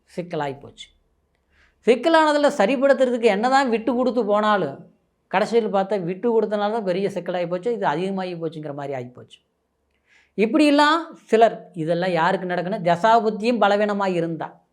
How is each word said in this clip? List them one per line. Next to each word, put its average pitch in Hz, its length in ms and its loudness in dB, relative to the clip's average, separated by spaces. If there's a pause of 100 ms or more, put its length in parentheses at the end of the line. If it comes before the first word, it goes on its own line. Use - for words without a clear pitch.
சிக்கலாகி 160 500 -8
போச்சு. - 340 -20 (1000)
சிக்கலானதுல 294 720 4
சரிப்படுத்துறதுக்கு 262 640 2
என்னதான் 247 460 2
விட்டு 220 260 -2
கொடுத்து 247 300 0
போனாலும், 202 640 0 (360)
கடைசியில் 208 480 0
பார்த்தா 196 280 0
விட்டு 190 380 -2
கொடுத்தனால 208 320 -2
தான் 226 120 -4
பெரிய 190 260 -2
சிக்கலாகி 180 360 -6
போச்சு, 180 260 -4
இது 196 140 -2
அதிகமாகி 185 480 -4
போச்சுங்கிற 160 400 -10
மாதிரி 143 200 -10
ஆகி 127 120 -10
போச்சு. 123 320 -20 (960)
இப்படியெல்லாம் 294 800 2
சிலர், - 580 0
இதெல்லாம் 170 380 -2
யாருக்கு 180 380 0
நடக்குன்னா, 175 340 -4
தசாபுத்தியும் 214 760 2
பலவீனமாக 202 520 2
இருந்தா 165 500 -6 (120)